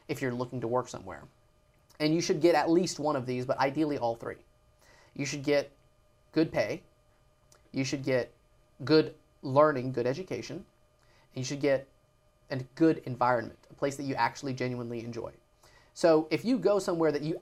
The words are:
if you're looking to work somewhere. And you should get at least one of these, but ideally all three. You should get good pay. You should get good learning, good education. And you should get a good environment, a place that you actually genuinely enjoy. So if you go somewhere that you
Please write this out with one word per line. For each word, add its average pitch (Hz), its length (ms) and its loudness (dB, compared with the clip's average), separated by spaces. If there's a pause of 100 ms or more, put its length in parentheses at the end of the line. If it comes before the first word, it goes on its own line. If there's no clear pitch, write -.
if 131 120 -6
you're 127 140 -2
looking 127 260 -6
to 113 80 -4
work 120 200 -2
somewhere. 85 340 -14 (800)
And 156 120 2
you 170 80 2
should 170 200 0
get 165 160 6
at 147 140 2
least 170 280 2
one 147 180 0
of 123 100 -4
these, 127 200 -4
but 135 120 -2
ideally 143 400 0
all 117 180 -2
three. 113 200 -12 (840)
You 143 60 -4
should 139 180 -6
get 143 260 2 (640)
good 160 180 2
pay. 131 320 -2 (920)
You 135 120 -2
should 135 180 -4
get 127 300 0 (540)
good 151 280 4 (280)
learning, 135 500 4
good 127 140 -2
education. 139 500 -6
And - 800 -20
you 131 80 -6
should 143 160 -6
get 135 260 2 (640)
a 139 60 -4 (180)
good 160 300 2
environment, 123 540 0 (120)
a - 40 -20
place 139 220 -4
that 147 80 -8
you 135 100 -4
actually 123 400 -2
genuinely 120 500 -6
enjoy. 117 280 -10 (600)
So 160 380 6
if 147 120 0
you 254 140 2
go 196 220 2
somewhere 165 340 2
that 143 80 -2
you 160 220 -4